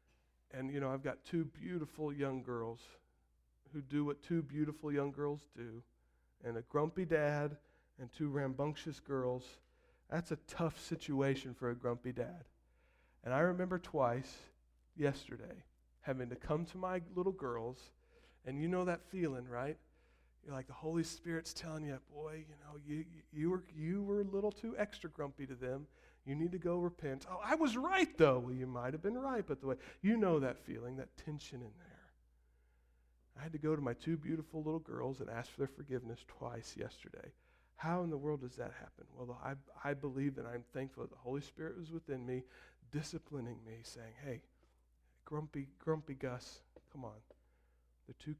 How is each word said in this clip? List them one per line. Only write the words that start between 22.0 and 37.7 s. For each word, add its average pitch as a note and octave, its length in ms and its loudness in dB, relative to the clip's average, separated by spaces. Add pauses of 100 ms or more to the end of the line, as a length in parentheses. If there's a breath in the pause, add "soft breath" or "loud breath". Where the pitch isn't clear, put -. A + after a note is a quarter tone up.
"Boy, D#3 380 -8
you D3+ 60 -18 (100)
know, D3 220 -12
you, D3 100 -2
you, D#3+ 340 -8
you D3+ 200 4
were, F#3 120 2 (140)
you E3+ 260 0
were G3+ 200 4
a - 20 4
little G3 260 2
too A3+ 280 -4
extra G#3 320 -2
grumpy C#3+ 360 -4
to C3 80 -6
them. B2+ 320 -2 (380 loud breath)
You C3+ 100 0
need E3 180 2
to F#3 60 0
go F3 200 4
repent." D#3 520 0
"Oh, F3+ 140 -4
I C4 120 6
was C#4 200 6
right, E4 400 6
though." C3+ 220 10
Well, B2 160 -2
you B2+ 120 -2
might B2+ 280 -2
have D#3+ 80 -6
been A3 160 2
right, B3+ 280 0
but - 140 -2
the C3+ 60 -4
way, C3 100 2 (240 loud breath)
you A3 160 8
know F3+ 240 8
that B2+ 240 2
feeling, B2 320 -6
that C3 220 -10
tension C#3+ 420 -8
in A2 160 -10
there. - 240 -20 (1400)
I C3+ 40 -10
had D#3+ 100 -8
to D#3 60 -2
go D#3 180 4
to D3 60 2
my B2 100 2
two E3 240 0
beautiful D#3 460 -2
little D#3 180 2
girls B2+ 400 -4
and - 80 -6
ask A#2 220 -6
for - 80 -18
their C3+ 100 2
forgiveness B2 580 -6
twice A#2+ 480 -8
yesterday. - 580 -10 (440 soft breath)